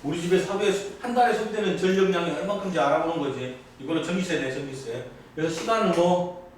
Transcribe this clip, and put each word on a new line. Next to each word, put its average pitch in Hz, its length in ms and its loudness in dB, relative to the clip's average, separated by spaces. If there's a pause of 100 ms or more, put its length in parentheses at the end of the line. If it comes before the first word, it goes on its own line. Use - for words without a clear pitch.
우리 165 180 -2
집에 180 240 4
하루에 202 260 2
수-, - 300 -4
한 240 140 -4
달에 240 180 6
소비되는 208 440 -2
전력량이 185 540 2
얼마큼인지 196 460 -4
알아보는 165 420 2
거지. 127 380 -4 (220)
이거는 151 240 -2
전기세네, 165 500 -2
전기세. 131 560 -8 (260)
그래서 160 220 -2
시간은 220 380 2
뭐? 180 640 2